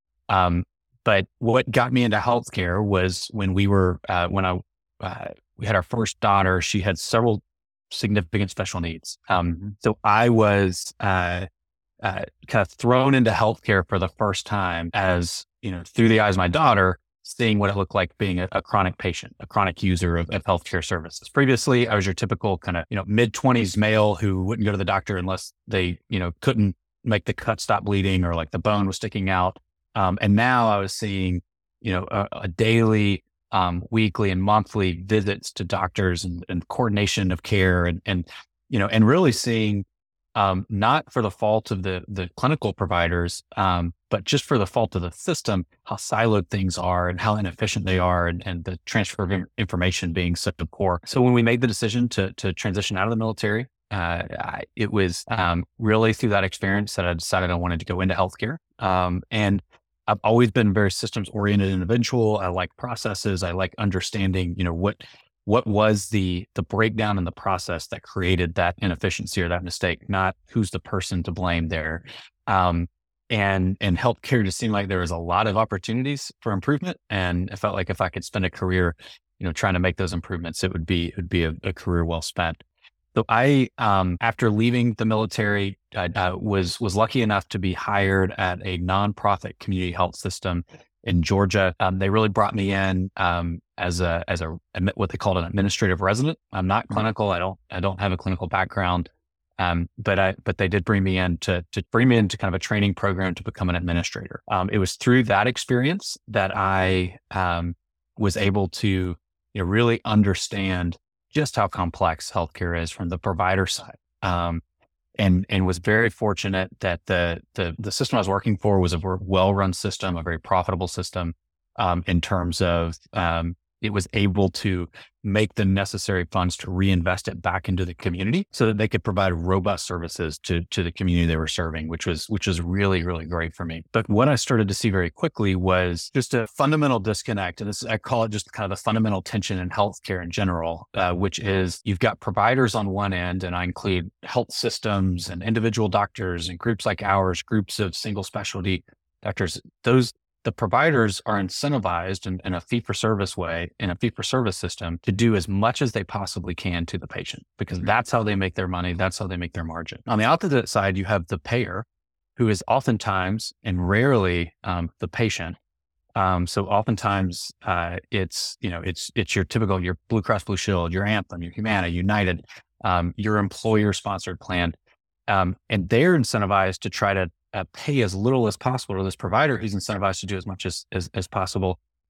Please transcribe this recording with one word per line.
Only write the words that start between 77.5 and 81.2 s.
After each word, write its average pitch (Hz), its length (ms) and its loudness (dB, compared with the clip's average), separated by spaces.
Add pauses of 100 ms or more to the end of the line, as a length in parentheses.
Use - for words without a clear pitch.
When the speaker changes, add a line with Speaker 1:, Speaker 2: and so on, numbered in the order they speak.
Speaker 1:
I 101 40 -8
felt 95 200 -2
like 95 140 -2
if 98 120 -4
I 92 80 0
could - 140 -8
spend 95 220 -4
a 87 60 -2
career, 92 440 0 (440)
you - 80 -6
know, 85 60 -4
trying 98 200 0
to 87 60 0
make 90 180 2
those 87 160 -2
improvements, 85 500 -6
it 92 100 -2
would 82 120 -4
be, 85 220 0
it - 80 -10
would 87 140 -8